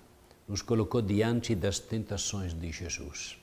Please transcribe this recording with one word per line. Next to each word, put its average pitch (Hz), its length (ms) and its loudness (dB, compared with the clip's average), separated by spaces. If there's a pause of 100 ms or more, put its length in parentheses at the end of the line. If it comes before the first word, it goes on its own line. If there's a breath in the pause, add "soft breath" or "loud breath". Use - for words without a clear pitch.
(480 loud breath)
nos 98 140 -4
colocou 113 400 2
diante 113 540 4
das 98 240 0
tentações 98 760 -4
de 82 180 -4
Jesus. - 720 -8